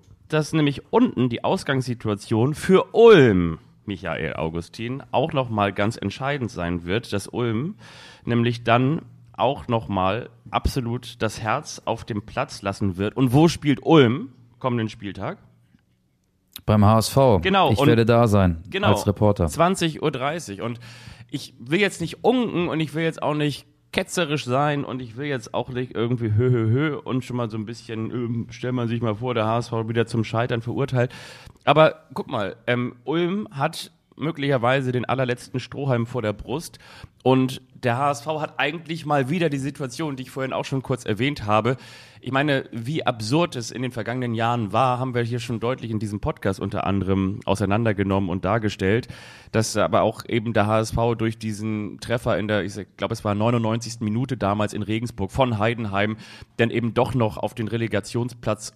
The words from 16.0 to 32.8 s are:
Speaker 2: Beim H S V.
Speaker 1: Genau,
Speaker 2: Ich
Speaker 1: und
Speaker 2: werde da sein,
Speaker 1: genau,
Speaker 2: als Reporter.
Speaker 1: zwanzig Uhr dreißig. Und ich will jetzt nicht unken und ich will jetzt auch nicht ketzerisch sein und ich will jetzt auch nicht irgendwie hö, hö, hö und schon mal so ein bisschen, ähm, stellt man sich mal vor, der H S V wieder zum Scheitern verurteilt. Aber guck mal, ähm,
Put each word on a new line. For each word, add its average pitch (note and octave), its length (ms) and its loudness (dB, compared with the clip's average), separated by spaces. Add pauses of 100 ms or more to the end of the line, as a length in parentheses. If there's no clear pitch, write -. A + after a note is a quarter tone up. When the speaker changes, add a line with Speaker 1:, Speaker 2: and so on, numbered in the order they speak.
Speaker 2:
Beim G#2+ 200 6
H A2 140 8
S G#2+ 100 0
V. B2+ 300 6
Speaker 1:
Genau, F3+ 320 4
Speaker 2:
Ich G#2+ 80 2
Speaker 1:
und - 80 6
Speaker 2:
werde A#2 180 6
da A#2 220 6
sein, F#2 420 4
Speaker 1:
genau, G3 200 0
Speaker 2:
als G#2+ 180 2
Reporter. G2+ 400 2
Speaker 1:
zwanzig E3 560 0
Uhr D3+ 80 0
dreißig. C3 500 -6
Und A#2 180 -6 (520)
ich - 260 -10
will C3+ 220 -2
jetzt G3 220 0
nicht - 220 -8
unken G#3 440 0
und C3+ 120 -2
ich C#3 140 -4
will D#3+ 100 -2
jetzt E3 200 -4
auch C#3+ 100 0
nicht D3 320 -4 (260)
ketzerisch D#3 540 -2
sein C#3+ 380 0
und B2+ 180 -8
ich A2 140 -14
will C3+ 100 -10
jetzt C#3 280 -8
auch A#2+ 160 -4
nicht B2+ 260 -8
irgendwie A#2 400 0
hö, B2 160 4
hö, A2+ 180 2
hö C#3+ 280 0
und B2 260 -4
schon B2 140 -8
mal A#2+ 120 -2
so A2 80 -8
ein G#2+ 80 -6
bisschen, A2+ 460 -8
ähm, A#2 380 -4
stellt B2 260 -6
man A#2+ 120 0
sich A#2 140 -2
mal A2 140 0
vor, B2 180 -4
der A2 140 0
H A2+ 120 0
S A#2+ 100 -6
V A2+ 200 -2
wieder A#2 160 0
zum A2+ 180 -2
Scheitern A#2 380 -2
verurteilt. B2 500 -2 (520)
Aber D3 400 6 (100)
guck - 160 -8
mal, G#2+ 260 -2 (120)
ähm, B2 360 -2